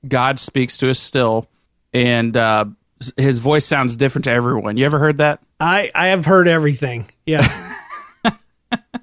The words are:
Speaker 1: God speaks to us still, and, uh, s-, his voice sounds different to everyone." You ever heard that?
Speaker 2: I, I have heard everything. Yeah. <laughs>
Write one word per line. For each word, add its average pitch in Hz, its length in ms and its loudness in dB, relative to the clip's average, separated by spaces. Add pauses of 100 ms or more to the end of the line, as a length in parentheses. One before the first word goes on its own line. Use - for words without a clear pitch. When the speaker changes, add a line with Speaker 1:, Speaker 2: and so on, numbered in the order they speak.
Speaker 1:
God 131 320 0
speaks - 380 -4
to 131 120 0
us 127 100 -2
still, 113 500 -2 (440)
and, 120 440 0
uh, 110 260 2 (380)
s-, 120 160 -10
his 131 220 2
voice 143 260 0
sounds 127 320 -2
different 131 260 -2
to 127 80 0
everyone." 120 460 0
You 131 80 2
ever 147 140 0
heard 151 180 2
that? 151 240 0 (180)
Speaker 2:
I, 180 340 0
I 175 140 0
have 185 160 0
heard 180 240 6
everything. 143 640 -2 (160)
Yeah. 156 200 2 (800)
<laughs> 226 80 0 (720)